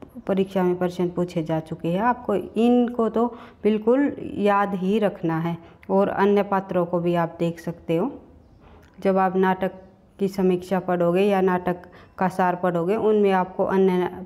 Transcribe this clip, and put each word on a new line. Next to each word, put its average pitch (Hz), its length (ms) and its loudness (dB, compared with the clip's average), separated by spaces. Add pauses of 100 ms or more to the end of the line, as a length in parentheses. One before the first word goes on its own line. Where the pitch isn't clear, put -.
(280)
परीक्षा 190 360 0
में 180 120 2
प्रश्न 175 340 -2
पूछे 175 340 -4
जा 160 160 -2
चुके 160 280 -8
हैं। 175 140 -2
आपको 240 340 0
इनको 233 760 2
तो 233 280 0 (260)
बिल्कुल 220 520 2 (180)
याद 202 420 0
ही 190 240 0
रखना 170 400 -2
है 170 180 -4 (320)
और 196 180 2
अन्य 202 360 2
पात्रों 190 420 -2
को 175 140 -2
भी 175 160 0
आप 165 240 -2
देख 170 200 -2
सकते 165 380 -4
हो। 226 220 -2 (800)
जब 190 180 2
आप 190 180 0
नाटक 190 360 0 (480)
की 196 80 0
समीक्षा 185 520 0
पढ़ोगे 175 420 2
या 196 200 2
नाटक 180 360 0 (400)
का 185 100 0
सार 180 280 0
पढ़ोगे, 175 400 0
उनमें 208 360 2
आपको 185 320 0
अन्य 185 600 2